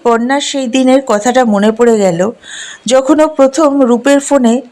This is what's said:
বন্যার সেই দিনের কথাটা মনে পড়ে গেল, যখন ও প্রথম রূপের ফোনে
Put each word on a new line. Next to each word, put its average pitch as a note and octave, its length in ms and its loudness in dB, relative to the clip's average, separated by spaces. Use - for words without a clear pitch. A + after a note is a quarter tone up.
বন্যার A#3+ 360 0
সেই C#4 260 -6
দিনের B3+ 400 0
কথাটা A#3+ 380 0
মনে G#3 280 0
পড়ে A3+ 260 2
গেল, F#3 320 0
যখন C4 340 2
ও D#4 80 4
প্রথম C#4 540 0
রূপের B3 380 2
ফোনে B3+ 400 0